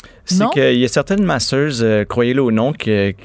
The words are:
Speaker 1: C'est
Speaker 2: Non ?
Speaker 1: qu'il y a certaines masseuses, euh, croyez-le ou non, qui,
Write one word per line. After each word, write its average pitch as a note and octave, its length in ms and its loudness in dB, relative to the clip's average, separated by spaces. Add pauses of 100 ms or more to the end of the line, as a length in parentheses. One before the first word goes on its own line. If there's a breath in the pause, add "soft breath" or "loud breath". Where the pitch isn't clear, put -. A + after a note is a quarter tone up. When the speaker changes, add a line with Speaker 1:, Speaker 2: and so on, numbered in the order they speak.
(280 loud breath)
Speaker 1:
C'est F#3 160 0
Speaker 2:
Non ? A#3+ 60 0
Speaker 1:
qu'il C3 300 2
y B2 40 2
a B2 40 2
certaines G3 360 0
masseuses, C#3 600 -2
euh, G#2+ 200 2
croyez-le A#2+ 380 0
ou B2 80 2
non, A2+ 240 0
qui, G2 520 -2